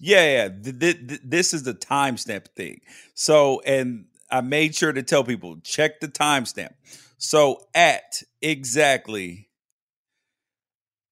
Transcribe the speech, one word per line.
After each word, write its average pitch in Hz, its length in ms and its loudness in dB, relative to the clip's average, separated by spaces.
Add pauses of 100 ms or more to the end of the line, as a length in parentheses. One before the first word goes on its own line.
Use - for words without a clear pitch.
Yeah, 185 240 6
yeah. 113 480 0
Th-, 151 360 -2
th-, 143 160 -14
this 170 300 -2
is 151 80 -6
the 123 120 -6
timestamp 123 840 -4
thing. - 240 -12 (340)
So, 143 460 4
and 127 460 -2 (240)
I 127 100 0
made 151 340 0
sure 156 180 0
to 135 100 -6
tell 139 220 2
people, 90 380 -8
check - 380 -2
the 156 80 -8
timestamp. 135 640 -2 (440)
So 147 440 2 (120)
at - 480 2 (200)
exactly 123 1080 -2 (1600)